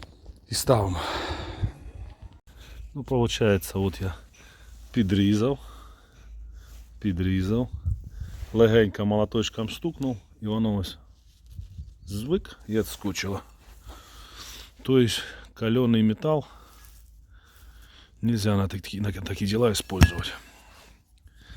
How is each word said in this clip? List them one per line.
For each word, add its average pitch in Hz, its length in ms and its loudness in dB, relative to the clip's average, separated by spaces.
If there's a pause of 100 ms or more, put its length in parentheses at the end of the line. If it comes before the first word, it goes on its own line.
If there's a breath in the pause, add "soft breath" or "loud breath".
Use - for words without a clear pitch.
(500 loud breath)
і 113 60 -4
ставимо. 98 460 2 (1900 loud breath)
Ну, 135 100 -8
получається, 110 760 2
от 95 220 -2
я 90 140 -4 (760 loud breath)
підрізав, 104 680 4 (1400 soft breath)
підрізав, 95 720 0 (840 loud breath)
легенько 110 520 6
молоточком 107 640 0
стукнув, 135 480 -4 (240)
і 107 60 -8
воно 107 280 0
ось 95 220 -6 (1080)
звик 123 600 -4
і 107 100 -2
відскочило. 98 640 -4 (1400 loud breath)
Тобто 123 400 4 (320 loud breath)
кальоний 117 500 2
метал 143 420 2 (1800 loud breath)
нельзя 107 340 2
на 98 120 2
такі, 98 340 -8
на 104 100 -2
такі 98 340 -6
діла 110 240 4
використовувати. - 600 2 (1300 loud breath)